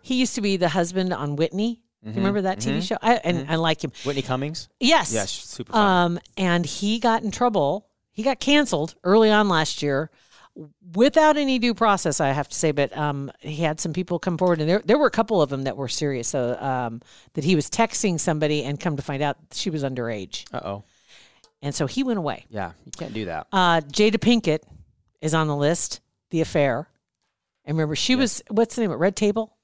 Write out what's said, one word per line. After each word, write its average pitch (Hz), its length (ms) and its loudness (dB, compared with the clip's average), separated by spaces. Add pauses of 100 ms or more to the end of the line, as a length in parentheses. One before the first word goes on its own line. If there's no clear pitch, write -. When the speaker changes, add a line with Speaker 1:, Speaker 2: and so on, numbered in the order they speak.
Speaker 1:
he 254 140 -4
used 254 200 0
to 233 60 -4
be 196 160 0
the 170 120 2
husband 180 440 0
on 147 220 -4
Whitney. 202 460 -2 (220)
Do 214 40 -12
you 214 40 -10
Speaker 2:
Mm-hmm. 202 80 -4
Speaker 1:
remember 196 240 0
that 190 180 -2
T 214 100 -2
V - 60 0
Speaker 2:
Mm-hmm. - 80 -2
Speaker 1:
show? 226 160 -2
I, 233 140 4
and 147 240 -2
Speaker 2:
Mm-hmm. 139 120 -6
Speaker 1:
I 160 60 0
like 160 260 0
him. 143 80 -6 (140)
Speaker 2:
Whitney 139 160 -2
Cummings? 135 480 -6 (100)
Speaker 1:
Yes. 277 340 2
Speaker 2:
Yeah, 104 120 0
she's - 240 -10
super - 240 -12
fun. 185 400 4
Speaker 1:
Um, 170 60 -4 (180)
and 175 280 2
he 208 340 -2
got 226 240 0
in 208 80 -4
trouble. 208 560 0 (240)
He 220 120 -10
got 262 160 0
canceled 240 640 2
early 214 280 6
on 208 180 4
last 160 320 0
year 143 280 -2 (840)
without 294 420 6
any 269 220 2
due 233 140 2
process, 196 460 2
I 143 100 4
have 139 200 0
to - 60 -10
say. 156 160 2
But, 143 260 0
um, 143 420 -4
he 151 240 -10
had 156 160 0
some 160 140 -4
people 175 260 -4
come 175 180 -2
forward, 175 220 2
and 156 100 0
there, 190 140 2
there 220 140 4
were 294 100 4
a - 40 2
couple 220 300 2
of 139 80 2
them 135 140 -4
that 120 140 -4
were 135 100 -6
serious. 131 420 -4
So, 123 300 -2
um, 120 420 -4 (320)
that 147 100 -4
he 180 120 4
was 147 140 0
texting 196 500 0
somebody 151 440 0
and 139 160 -6
come 160 160 -2
to 139 80 -6
find 139 180 -6
out 143 160 -2 (160)
she - 160 -4
was 151 140 -4
underage. 117 680 -6
Speaker 2:
Uh-oh. 101 300 -8 (760)
Speaker 1:
And 139 140 -6
so 156 120 -2
he 254 160 -4
went 240 160 -2
away. 143 300 -6
Speaker 2:
Yeah, 95 220 -8 (140)
you - 120 -16
can't - 160 -12
do 107 120 -6
that. 82 260 -8
Speaker 1:
Uh, 175 300 2
Jada 208 360 2
Pinkett 208 420 2 (640)
is 156 120 -2
on 160 140 2
the 147 80 0
list, 147 440 0 (320)
The 160 100 0
Affair. 143 460 0 (800)
And 151 120 -2
remember, 156 180 0
she - 180 0
Speaker 2:
Yes. 254 60 2
Speaker 1:
was, - 300 0
what's 226 260 0
the 240 60 -2
name 202 100 0
of 123 40 -2
it? 120 40 -6
Red 190 180 2
Table? 214 460 0